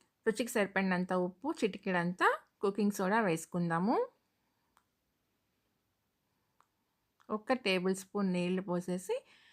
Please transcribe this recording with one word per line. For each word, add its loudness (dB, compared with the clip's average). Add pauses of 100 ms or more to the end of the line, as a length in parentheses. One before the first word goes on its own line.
(260)
రుచికి 0
సరిపడినంత 0
ఉప్పు, -4
చిటికెడంత 0 (340)
కుకింగ్ 0
సోడా 2
వేసుకుందాము. 0 (3250)
ఒక -2
టేబుల్ 0
స్పూన్ -2
నీళ్లు 0
పోసేసి -4 (380)